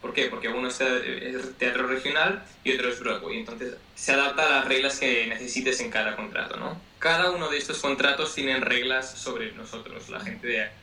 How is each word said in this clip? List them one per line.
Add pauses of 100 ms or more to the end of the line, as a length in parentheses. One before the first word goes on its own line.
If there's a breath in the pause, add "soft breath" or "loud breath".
¿Por
qué?
Porque
uno
está, (120)
es
teatro
regional (200 loud breath)
y
otro
es
Broadway.
Entonces, (200)
se
adapta
a
las
reglas
que
necesites
en
cada
contrato,
¿no? (180)
Cada
uno
de
estos
contratos
tienen
reglas
sobre
nosotros,
la
gente
de (160)